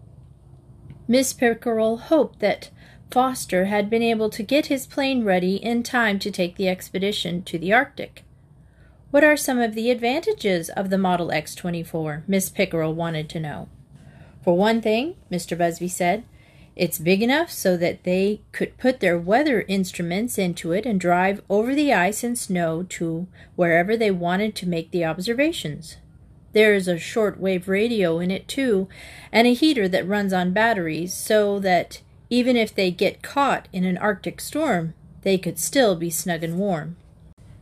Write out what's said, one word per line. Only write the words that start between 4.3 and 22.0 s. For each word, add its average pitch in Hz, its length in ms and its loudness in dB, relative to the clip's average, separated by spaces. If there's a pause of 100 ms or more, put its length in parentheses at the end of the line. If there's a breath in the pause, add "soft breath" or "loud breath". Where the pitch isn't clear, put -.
get 285 240 2
his 269 180 -2
plane 269 380 -2
ready 185 320 2
in 233 260 -2
time 220 380 0
to 208 100 -4
take 180 280 -4
the 190 100 0
expedition 185 760 -4
to - 140 -8
the 185 160 0
Arctic. - 500 -2 (840 soft breath)
"What 285 140 6
are 302 120 8
some 269 220 -2
of 233 160 0
the 220 160 -2
advantages 240 800 0
of 190 220 -4
the 190 80 2
Model 180 320 0
X 151 240 -4
twenty-four?" 160 720 -6
Miss 190 240 0
Pickerel 165 420 -2
wanted 160 360 -4
to 165 100 -8
know. 151 280 -8 (760 loud breath)
"For 175 120 4
one 220 260 4
thing," 233 340 0 (160)
Mister 175 240 -4
Busby 170 320 -2
said, 185 380 0 (500 soft breath)
"it's 170 240 -2
big 190 240 2
enough 294 260 2
so 185 260 0
that 175 280 -2
they 190 380 0 (100)
could - 260 -6
put 254 220 0
their 175 180 2
weather 220 500 2
instruments 190 720 -2
into 175 360 -2
it 185 120 -2
and 208 140 0
drive 180 500 2
over 220 240 2
the 285 180 2
ice 202 320 2